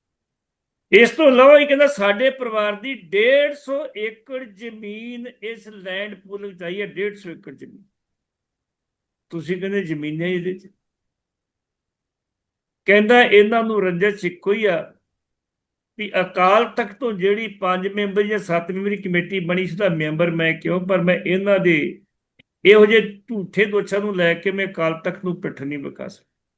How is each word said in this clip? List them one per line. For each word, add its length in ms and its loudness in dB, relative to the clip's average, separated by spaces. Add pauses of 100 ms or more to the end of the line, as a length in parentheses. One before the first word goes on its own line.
(920)
ਇਸ 200 6
ਤੋਂ 160 4
ਇਲਾਵਾ 320 8
ਇਹ 80 0
ਕਹਿੰਦਾ, 200 4
"ਸਾਡੇ 420 0
ਪਰਿਵਾਰ 440 -4
ਦੀ 200 -10
ਡੇਢ 580 0
ਸੌ 360 -8 (100)
ਏਕੜ 460 -10
ਜ਼ਮੀਨ 840 -14 (160)
ਇਸ 240 -14
ਲੈਂਡ 540 -12
ਪੂਲਿੰਗ 320 -14
ਚ 100 -20
ਆਈ 180 -8
ਹੈ, 40 -6
ਡੇਢ 300 -8
ਸੌ 140 -18
ਏਕੜ 240 -18
ਜ਼ਮੀਨ।" 300 -20 (1500)
ਤੁਸੀਂ 280 -8
ਕਹਿੰਦੇ 260 -4
ਜ਼ਮੀਨਾਂ 440 -6
ਇਹਦੇ 260 -4
ਚ। 140 -20 (2250)
ਕਹਿੰਦਾ, 380 6
"ਇਹਨਾਂ 400 4
ਨੂੰ 200 -2
ਰੰਜਿਸ਼ 420 -2
ਇੱਕੋ 280 -4
ਹੀ 120 -2
ਆ 280 -2 (1040)
ਵੀ 140 -8 (100)
ਅਕਾਲ 440 4
ਤਖਤ 340 -8
ਤੋਂ 140 -4
ਜਿਹੜੀ 340 -2
ਪੰਜ 400 -4
ਮੈਂਬਰੀ 400 -2
ਜਾਂ 120 -4
ਸੱਤ 320 -4
ਮੈਂਬਰੀ 260 -4
ਕਮੇਟੀ 420 -4
ਬਣੀ 260 -2
ਸੀ, 80 -8
ਉਹਦਾ 160 0
ਮੈਂਬਰ 420 -2
ਮੈਂ 220 0
ਕਿਉਂ, 280 -4
ਪਰ 200 0
ਮੈਂ 240 0
ਇਹਨਾਂ 340 0
ਦੇ 420 0 (640)
ਇਹੋ 200 10
ਜਿਹੇ 160 6
ਝੂਠੇ 640 -4
ਦੋਸ਼ਾਂ 340 -4
ਨੂੰ 160 -4
ਲੈ 180 2
ਕੇ 180 -6
ਮੈਂ 160 -4
ਅਕਾਲ 380 -4
ਤਖਤ 200 -8
ਨੂੰ 160 -6
ਪਿੱਠ 200 -10
ਨਹੀਂ 180 -10
ਵਿਖਾ 280 -12
ਸਕਦਾ।" 240 -20 (260)